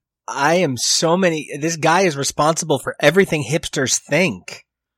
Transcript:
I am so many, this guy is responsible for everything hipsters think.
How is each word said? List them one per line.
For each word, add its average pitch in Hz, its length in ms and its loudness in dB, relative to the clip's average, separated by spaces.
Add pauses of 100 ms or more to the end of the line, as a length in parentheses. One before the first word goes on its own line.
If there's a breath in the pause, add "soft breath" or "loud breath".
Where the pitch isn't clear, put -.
(280)
I 139 280 0
am 165 200 0
so 160 400 0
many, 170 420 0
this 160 200 -4
guy 160 240 2
is 165 160 0
responsible 151 640 0
for - 200 -8
everything 160 500 2
hipsters - 480 -2
think. - 680 -4 (320)